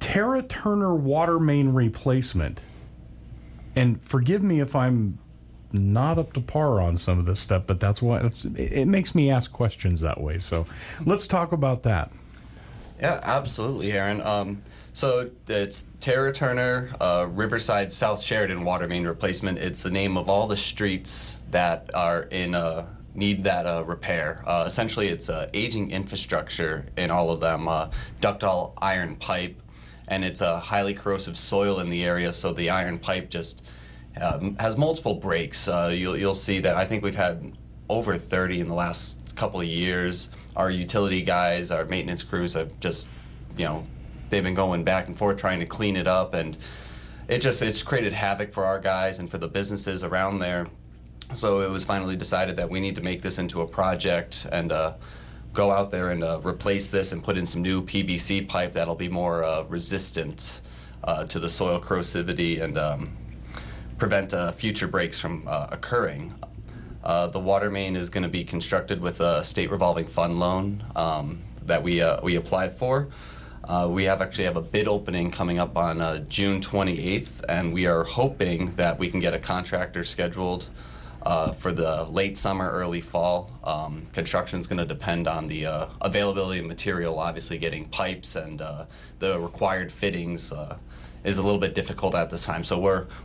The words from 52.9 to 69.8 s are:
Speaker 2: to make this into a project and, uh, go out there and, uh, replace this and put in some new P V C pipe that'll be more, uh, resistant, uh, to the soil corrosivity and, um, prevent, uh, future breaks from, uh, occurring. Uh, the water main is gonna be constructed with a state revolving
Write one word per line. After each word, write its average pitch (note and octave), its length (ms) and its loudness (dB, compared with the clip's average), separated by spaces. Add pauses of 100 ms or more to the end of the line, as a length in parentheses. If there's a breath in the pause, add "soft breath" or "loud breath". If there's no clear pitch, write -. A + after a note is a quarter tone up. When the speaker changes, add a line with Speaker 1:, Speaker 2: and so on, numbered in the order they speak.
Speaker 2:
to E2+ 60 -6
make F2+ 200 -2
this F#2 160 -4
into F2 220 -2
a E2 60 0
project F2 840 0
and, E2 220 0
uh, D#2+ 220 0 (580 loud breath)
go G2+ 180 4
out G2 200 2
there F2+ 200 0
and, E2+ 140 0
uh, E2 180 0
replace G2 480 0
this F#2+ 220 2
and E2 100 -6
put F#2 140 0
in F2+ 100 0
some E2+ 160 -2
new F#2+ 200 2
P F#2+ 200 0
V F2 160 0
C G2 240 0
pipe F2+ 300 0
that'll E2+ 240 0
be F2+ 120 -4
more, F2 360 0
uh, D#2+ 180 0
resistant, E2 1000 -4 (440 loud breath)
uh, D#2+ 220 0
to - 120 -4
the E2+ 100 -2
soil F2 320 2
corrosivity F2 800 0
and, D2+ 160 -2
um, D2+ 400 -2 (800 loud breath)
prevent, G2 340 2
uh, F2 200 0
future G#2 360 -2
breaks F2 300 0
from, D#2+ 280 -4
uh, D2 240 -2
occurring. E2+ 640 -2 (680 loud breath)
Uh, F2 240 2
the F2 120 -4
water G2 320 4
main G2 260 -2
is F2 120 -2
gonna F2+ 200 0
be F2 160 -2
constructed F2+ 560 0
with F2 200 -2
a E2 220 4
state - 280 -2
revolving F2 340 2